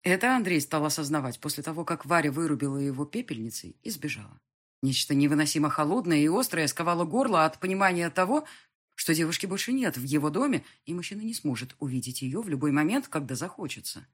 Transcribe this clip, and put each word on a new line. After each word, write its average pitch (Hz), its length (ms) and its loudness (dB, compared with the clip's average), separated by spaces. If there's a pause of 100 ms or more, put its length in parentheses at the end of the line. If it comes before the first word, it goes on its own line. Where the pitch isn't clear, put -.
Это 190 320 4
Андрей 185 260 2
стал 151 240 0
осознавать 147 540 -2
после 147 240 -6
того, 160 220 -6
как 165 200 -4
Варя 151 260 4
вырубила 143 460 0
его 139 280 -2
пепельницей 127 760 -8
и - 80 -10
сбежала. 135 500 -8 (440)
Нечто 131 320 0
невыносимо 147 560 4
холодное 165 480 2
и 147 80 6
острое 170 400 2
сковало 170 380 0
горло 196 380 4
от 156 160 2
понимания 185 520 2
того, 226 340 2 (540)
что 165 160 2
девушки 165 300 0
больше 196 260 -4
нет 254 240 0
в 123 80 -6
его 143 260 0
доме, 220 360 0 (200)
и 156 80 -6
мужчина 175 280 -6
не 226 120 -6
сможет 131 460 -4
увидеть 127 420 -4
ее 135 200 -4
в 214 80 -8
любой 143 240 0
момент, 175 340 2
когда 143 260 -6
захочется. - 800 -8